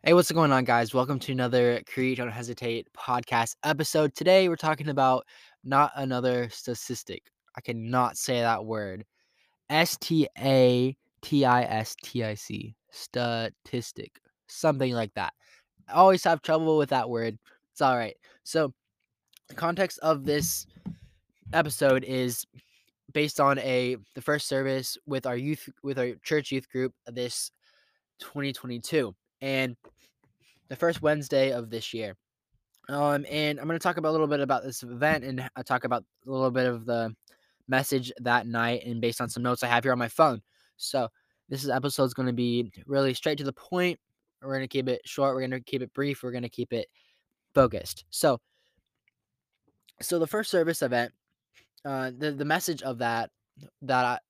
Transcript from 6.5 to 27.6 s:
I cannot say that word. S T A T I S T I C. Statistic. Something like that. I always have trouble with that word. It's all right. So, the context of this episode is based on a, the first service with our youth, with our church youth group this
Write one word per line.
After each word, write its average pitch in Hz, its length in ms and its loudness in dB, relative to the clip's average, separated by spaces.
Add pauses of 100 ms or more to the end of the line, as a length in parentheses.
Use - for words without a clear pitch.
I - 40 -12
cannot 120 560 -2
say 123 240 -2
that 113 240 0
word. 104 400 -8 (640)
S 160 280 0
T 160 320 0 (100)
A 127 580 4 (260)
T 143 220 2
I 123 180 6
S 110 420 -4
T - 180 -6
I 110 120 -4
C. 107 420 -12 (160)
Statistic. 117 1300 -8 (260)
Something 139 460 0
like 113 220 -2
that. 95 180 -6 (560)
I - 60 -10
always 185 280 8
have 165 180 2
trouble 160 380 4
with 147 120 2
that 123 200 0
word. 113 260 -2 (360)
It's - 80 -20
all 131 160 4
right. 113 200 -4 (280)
So, 151 280 0 (760)
the - 80 -18
context 175 480 -2
of 151 200 2
this 147 440 -2 (840)
episode 139 520 2
is 127 420 -4 (680)
based 151 280 -2
on 139 180 4
a, 127 380 0 (180)
the 127 80 -12
first 147 240 0
service 135 580 -2
with 135 220 -4
our 123 100 -2
youth, 143 320 -6 (140)
with 139 160 -6
our 123 140 -2 (100)
church 151 300 -2
youth 135 160 -4
group 127 260 -4 (140)
this 123 420 -6 (680)